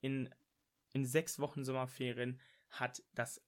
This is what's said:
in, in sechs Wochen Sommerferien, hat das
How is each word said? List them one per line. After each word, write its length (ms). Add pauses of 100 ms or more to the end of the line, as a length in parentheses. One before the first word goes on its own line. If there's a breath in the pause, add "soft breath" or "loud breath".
in, 280 (640)
in 140
sechs 340
Wochen 240
Sommerferien, 760 (300 soft breath)
hat 320 (120)
das 340